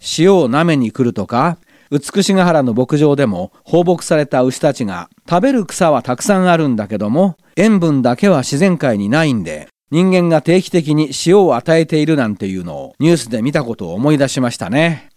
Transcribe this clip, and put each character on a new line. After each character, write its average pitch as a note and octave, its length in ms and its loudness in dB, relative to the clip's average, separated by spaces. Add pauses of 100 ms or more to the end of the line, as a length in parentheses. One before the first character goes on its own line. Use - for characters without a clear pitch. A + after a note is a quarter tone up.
(160)
塩 F#3 180 4
を D3 140 2
舐 D3 160 0
め E3 100 2
に A#2 160 0
来 - 100 -6
る A#2+ 120 0
と G2 120 -4
か、 D#3 320 -2 (320)
美 D3 120 -2 (320)
ヶ F#3+ 100 2
原 D#3+ 200 2
の A#2+ 100 -2
牧 B2+ 240 0
場 C#3+ 180 4
で C#3 120 0
も F#2 260 -6 (100)
放 E3+ 220 2
牧 F3 180 0
さ E3 140 0
れ D3 80 0
た C3+ 180 0
牛 B2+ 160 -2
た C#3+ 140 0
ち B2+ 100 -6
が F2 260 -8 (200)
食 F3 120 2
べ C4+ 120 0
る A3 120 -2
草 E3 260 0
は B2 100 0
た B2+ 160 -4
く - 60 -10
さ G3+ 140 0
ん F#3 120 2
あ E3+ 80 2
る D#3 100 0
ん B2 80 0
だ G#2 140 -6
け G#2+ 80 -6
ど G#2 120 -4
も、 E3+ 280 0 (180)
塩 G#3 240 2
分 D3+ 220 0
だ B2 160 0
け G3+ 100 0
は E3+ 120 4
自 B2+ 180 -4
然 F3+ 200 2
界 B2 200 0
に G2+ 100 -2
な D3 160 0
い D3 80 0
ん G#2 140 -2
で、 D#2 240 -12 (220)
人 F3+ 180 2
間 F3+ 200 2
が D#3 120 2
定 F3 200 2
期 - 80 -12
的 D3+ 260 0
に D3+ 160 0 (140)
塩 F#3 140 6
を D3+ 180 2
与 E3 220 2
え E3 60 2
て D#3 160 0
い D3+ 40 0
る D#3+ 100 2
な B2+ 120 0
ん G#2 100 -6
て G2 100 -6
い F#2+ 100 -6
う F2+ 60 -8
の D#2+ 140 -12
を C2+ 220 -14
ニ D3+ 100 2
ュ F3 40 4
ー E3 40 2
ス A2+ 120 -8
で A2+ 120 -4
見 C#3 100 -2
た D3+ 140 -2
こ A2+ 100 -8
と F2 140 -10
を E2 40 -8
思 C3+ 200 0
い D3 40 2
出 C3 120 0
し - 100 -6
ま B2 100 -2
し - 80 -10
た G2 120 -8
ね。 D3+ 480 -2